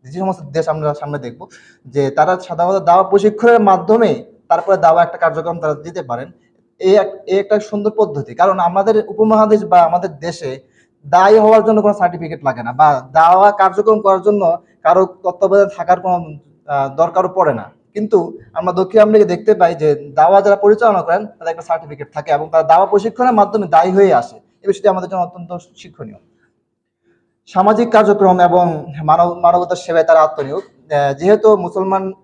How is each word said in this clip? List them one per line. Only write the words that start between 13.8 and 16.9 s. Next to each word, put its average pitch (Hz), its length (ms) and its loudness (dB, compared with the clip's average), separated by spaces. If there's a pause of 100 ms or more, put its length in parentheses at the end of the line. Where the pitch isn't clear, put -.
করার 190 200 0
জন্য 190 360 0 (260)
কারো 185 220 2
তত্ত্বাবধানে 185 720 0
থাকার 180 220 0
কোনো, 180 160 -2 (560)
আহ, 139 240 -4